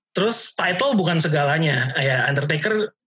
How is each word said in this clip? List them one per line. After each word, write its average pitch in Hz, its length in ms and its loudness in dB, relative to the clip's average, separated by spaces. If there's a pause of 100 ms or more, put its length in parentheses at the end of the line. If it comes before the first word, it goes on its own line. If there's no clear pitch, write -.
(120)
Terus 220 400 0
title 185 400 0
bukan 175 260 2
segalanya. 147 800 0
Ya, 135 260 0
Undertaker 151 500 0 (340)